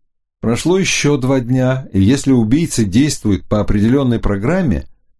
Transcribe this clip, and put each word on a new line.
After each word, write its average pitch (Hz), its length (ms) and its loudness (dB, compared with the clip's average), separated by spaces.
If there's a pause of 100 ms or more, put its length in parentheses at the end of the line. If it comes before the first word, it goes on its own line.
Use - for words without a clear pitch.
(400)
"Прошло 120 380 0
еще 147 380 0
два 135 240 0
дня, 127 520 -2
и 95 80 0
если 131 320 2
убийца 120 520 2
действует 104 640 0
по 107 120 0
определенной 117 600 0
программе, 110 680 -2 (320)